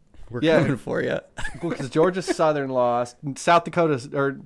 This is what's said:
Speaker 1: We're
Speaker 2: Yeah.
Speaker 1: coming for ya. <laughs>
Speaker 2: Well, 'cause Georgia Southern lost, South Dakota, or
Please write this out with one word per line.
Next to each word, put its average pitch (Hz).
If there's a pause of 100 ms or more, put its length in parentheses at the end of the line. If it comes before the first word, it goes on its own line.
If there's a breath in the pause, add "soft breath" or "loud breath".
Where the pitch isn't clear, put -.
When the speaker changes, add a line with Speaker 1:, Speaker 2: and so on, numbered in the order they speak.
(300)
Speaker 1:
We're 120
Speaker 2:
Yeah. 160
Speaker 1:
coming 139
for -
ya. 127 (200)
<laughs> -
Speaker 2:
Well, 170
'cause -
Georgia 180
Southern 151
lost, 123 (200)
South 170
Dakota, 156
or 139